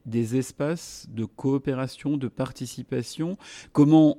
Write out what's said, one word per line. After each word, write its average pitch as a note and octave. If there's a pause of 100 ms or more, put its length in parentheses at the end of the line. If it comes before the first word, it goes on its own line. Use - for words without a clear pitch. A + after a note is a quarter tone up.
des A#2
espaces -
de A2+
coopération, C3+
de C3
participation, C3 (340)
comment D3+